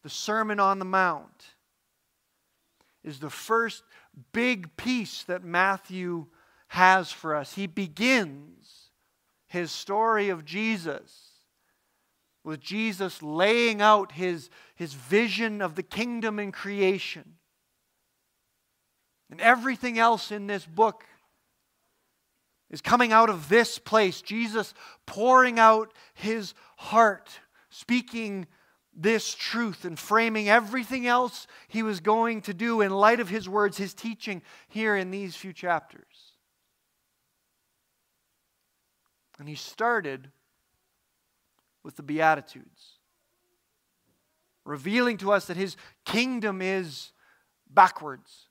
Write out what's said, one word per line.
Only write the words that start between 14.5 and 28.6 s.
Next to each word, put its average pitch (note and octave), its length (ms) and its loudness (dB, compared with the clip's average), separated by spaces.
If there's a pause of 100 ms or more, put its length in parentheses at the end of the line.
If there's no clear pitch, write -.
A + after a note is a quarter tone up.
his D3+ 180 -10
vision G3+ 720 0
of E3+ 100 -4
the F3+ 80 -8
kingdom A3 560 -6
in G3+ 140 -6
creation. G3 880 -2 (1900)
And E3 100 -12
everything A#3+ 560 2
else A3+ 340 2
in G#3 140 -8
this G3+ 180 -6
book F3+ 420 0 (1600)
is - 120 -14
coming A#3+ 300 4
out A3 200 8
of D#3 180 -6
this A3+ 300 2
place, G#3 420 2
Jesus A3 540 -6 (320)
pouring B3 500 4
out A3 340 6 (220)
his G#3+ 400 -6 (240)
heart, - 600 2 (320)
speaking A3+ 760 -4 (480)